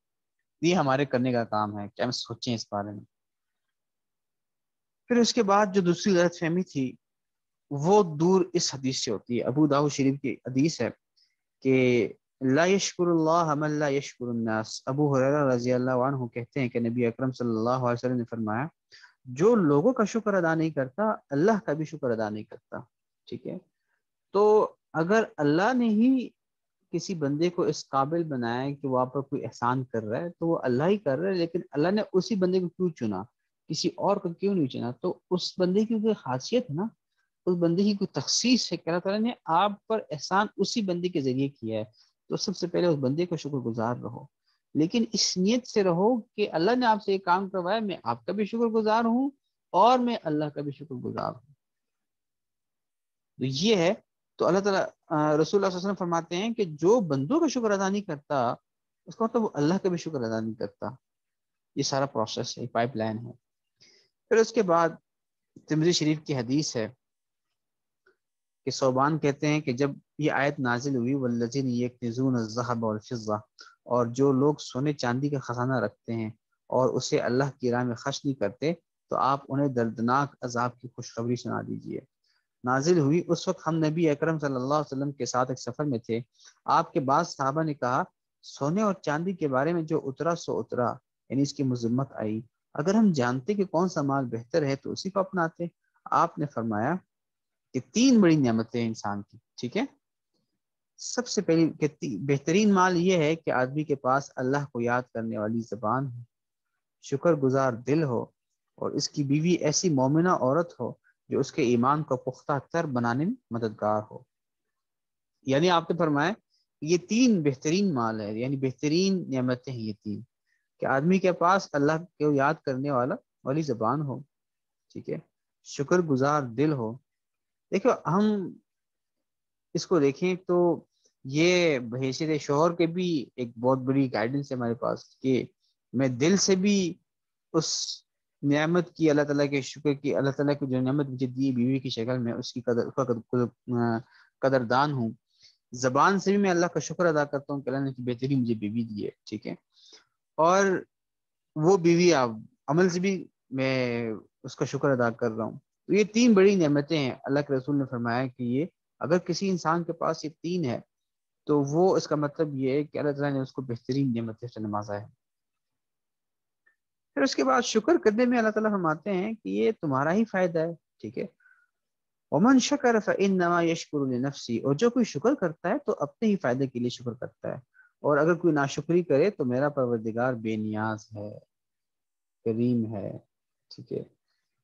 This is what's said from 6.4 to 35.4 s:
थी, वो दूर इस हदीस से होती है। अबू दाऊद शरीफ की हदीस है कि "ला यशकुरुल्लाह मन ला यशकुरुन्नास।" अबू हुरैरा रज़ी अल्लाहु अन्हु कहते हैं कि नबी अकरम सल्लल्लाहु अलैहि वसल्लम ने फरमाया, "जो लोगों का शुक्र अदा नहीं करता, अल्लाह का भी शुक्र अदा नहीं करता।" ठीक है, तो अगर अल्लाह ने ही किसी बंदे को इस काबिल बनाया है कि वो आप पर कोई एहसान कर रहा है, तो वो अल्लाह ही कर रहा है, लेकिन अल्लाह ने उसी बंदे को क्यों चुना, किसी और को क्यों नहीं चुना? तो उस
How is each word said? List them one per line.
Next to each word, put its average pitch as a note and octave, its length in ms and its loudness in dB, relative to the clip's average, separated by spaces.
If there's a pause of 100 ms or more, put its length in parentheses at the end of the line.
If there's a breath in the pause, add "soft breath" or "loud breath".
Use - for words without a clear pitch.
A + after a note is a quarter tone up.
थी, C3 340 -6 (720)
वो E3 340 4
दूर F3 500 2
इस F3 200 -2
हदीस C3 300 -4
से B2+ 60 -4
होती A2+ 260 -4
है। G#2+ 60 0
अबू C#3 240 2
दाऊद C#3+ 240 2
शरीफ C#3 300 0
की A#2+ 280 -6
हदीस C3 320 0
है A2 100 -2 (720)
कि B2+ 560 2 (240)
"ला C3+ 220 4
यशकुरुल्लाह E3+ 880 2
मन D3+ 160 -2
ला D3+ 180 -2
यशकुरुन्नास।" A#2 1000 -4
अबू C#3+ 200 0
हुरैरा C#3 460 2
रज़ी A#2+ 160 0
अल्लाहु B2+ 300 0
अन्हु C3 280 -2
कहते A#2+ 320 -8
हैं B2 100 -2
कि A#2+ 100 -2
नबी A#2 240 0
अकरम C3 280 -2
सल्लल्लाहु A#2+ 500 -2
अलैहि A#2+ 120 0
वसल्लम B2+ 220 -2
ने A#2+ 80 -2
फरमाया, A2+ 440 -6 (600 loud breath)
"जो D#3+ 260 2
लोगों E3+ 380 4
का A3+ 120 0
शुक्र G#3 300 -2
अदा E3 200 2
नहीं D#3+ 180 0
करता, D3+ 380 -2 (220)
अल्लाह F#3+ 260 4
का D3 160 -2
भी D#3 100 -4
शुक्र D3+ 260 -4
अदा A2 200 -2
नहीं G#2+ 140 -8
करता।" - 420 -16 (420)
ठीक - 180 -10
है, - 140 -8 (720)
तो G#3+ 440 4 (160)
अगर F3+ 440 2
अल्लाह D#3 360 2
ने A#3+ 140 2
ही A#3 460 2 (580)
किसी F3+ 220 -4
बंदे D3+ 360 0
को F3 160 0
इस - 160 -2
काबिल D3+ 420 -2
बनाया B2 360 -4
है C#3 140 -4
कि C#3 140 -8
वो B2+ 80 0
आप B2+ 180 0
पर C#3 60 -2
कोई C3+ 200 -6
एहसान B2+ 440 -2
कर A2+ 180 -4
रहा A2 180 -4
है, F3 100 -8
तो E3 160 -6
वो E3 80 2
अल्लाह C3 340 0
ही G#3 100 2
कर C3+ 200 -2
रहा F#3+ 140 -2
है, F#3 60 -2
लेकिन E3+ 260 -4 (100)
अल्लाह D#3+ 180 2
ने G#3 100 0
उसी F#3 340 -2
बंदे F#3 240 2
को F3 80 -2
क्यों F3+ 220 -2
चुना, G#2 360 -4 (440)
किसी D#3+ 180 -2
और G3 300 0
को F3+ 140 -6
क्यों G3 220 -2
नहीं D#3 140 0
चुना? A#2+ 240 -6
तो - 380 -6
उस - 280 -4